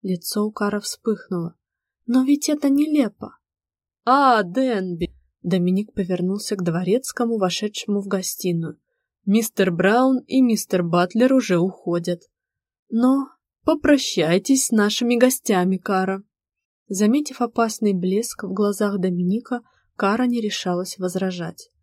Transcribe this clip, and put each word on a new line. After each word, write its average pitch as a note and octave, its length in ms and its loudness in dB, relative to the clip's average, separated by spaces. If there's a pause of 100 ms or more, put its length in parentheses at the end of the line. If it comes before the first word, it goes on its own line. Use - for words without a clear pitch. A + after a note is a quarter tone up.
Лицо G3 440 -4
у G#3+ 60 -6
Кара G#3 280 -4
вспыхнуло. F#3 760 -6 (500)
«Но B3+ 180 2
ведь C#4+ 240 0
это D4 220 0
нелепо». C#4+ 680 0 (680)
«А, B3+ 380 4
Денби!» F#3 680 -2 (280)
Доминик F#3 520 0
повернулся F#3 640 -4
к F#3 80 -6
дворецкому, G3+ 760 -2
вошедшему G3+ 640 -4
в G3+ 60 -8
гостиную. F3+ 720 -4 (460)
«Мистер G3+ 460 2
Браун A#3 560 2
и C4 140 2
мистер G#3+ 420 0
Батлер F3 500 2
уже A3 240 2
уходят». F3 640 -2 (680)
«Но C4 380 2 (380)
попрощайтесь C4 1000 2
с - 40 -2
нашими A3 460 2
гостями, F#3+ 600 2
Кара». F#3+ 460 -4 (640)
Заметив A3+ 540 0
опасный A3+ 520 0
блеск F#3+ 500 -2
в F#3+ 100 -8
глазах G3+ 460 0
Доминика, F#3 640 -2 (340)
Кара A3 300 0
не A#3+ 160 0
решалась F#3 560 -4
возражать. F3+ 720 -6 (140)